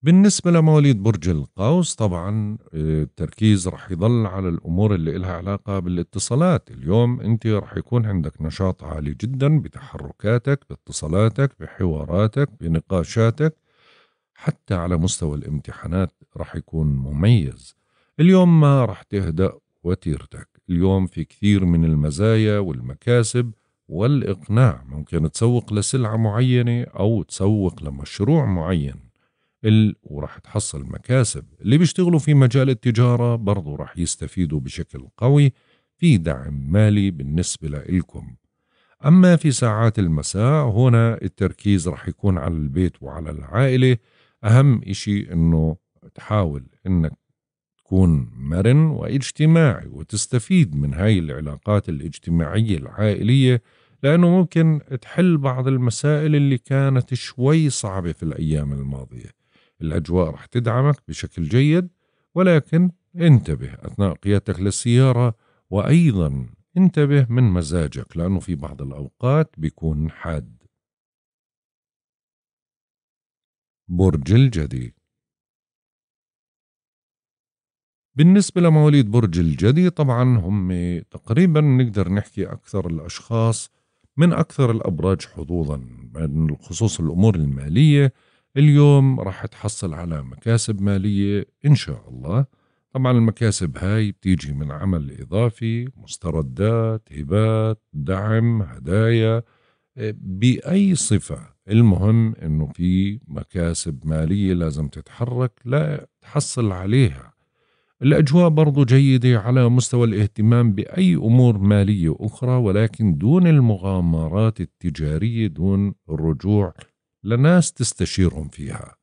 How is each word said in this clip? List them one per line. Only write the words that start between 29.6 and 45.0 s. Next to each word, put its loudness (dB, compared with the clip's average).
ال-، 4
ورح -12
تحصل -8
مكاسب. -4
اللي 2
بيشتغلوا 2
في 0
مجال 4
التجارة 0
برضو -4
رح -12
يستفيدوا -4
بشكل -12
قوي، 4
في 4
دعم -4
مالي 2
بالنسبة -6
لإلكم. -6
أما 6
في 0
ساعات 0
المساء، 0
هنا 2
التركيز -2
رح -8
يكون -2
على -4
البيت -4
وعلى -12
العائلة. 0
أهم 6
إشي -4